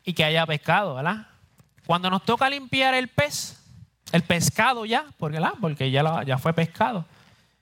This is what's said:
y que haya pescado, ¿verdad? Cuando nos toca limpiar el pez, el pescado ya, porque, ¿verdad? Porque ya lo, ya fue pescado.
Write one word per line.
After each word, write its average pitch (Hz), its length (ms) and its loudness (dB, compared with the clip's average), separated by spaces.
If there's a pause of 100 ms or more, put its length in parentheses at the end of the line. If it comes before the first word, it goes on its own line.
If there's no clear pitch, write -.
y 180 80 -4
que 160 140 0
haya 160 200 2
pescado, 160 500 0
¿verdad? 180 300 -4 (640)
Cuando 180 220 0
nos 190 120 0
toca 247 280 2
limpiar 269 420 0
el 254 140 0
pez, - 520 -4 (520)
el 170 100 4
pescado 220 640 0
ya, 247 200 0 (120)
porque, 156 220 -4
¿verdad? 233 200 0
Porque 147 300 -2
ya 135 140 4
lo, 160 180 0
ya 131 160 -2
fue 160 160 0
pescado. 170 500 -2 (580)